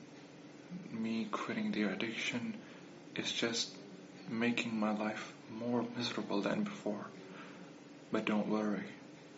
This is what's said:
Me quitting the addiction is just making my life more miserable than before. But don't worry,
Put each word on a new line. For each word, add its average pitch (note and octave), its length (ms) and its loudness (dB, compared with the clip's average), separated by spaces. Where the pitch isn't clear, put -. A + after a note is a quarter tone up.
Me A2+ 400 2
quitting G#2+ 420 2
the G#2+ 100 4
addiction A2+ 720 0
is - 140 0
just - 380 2
making A#2 500 4
my G#2+ 120 6
life G#2+ 420 0
more A#2 300 4
miserable G2+ 440 2
than G2+ 240 4
before. - 420 -2
But G#2+ 140 4
don't G#2 240 4
worry, G#2+ 340 4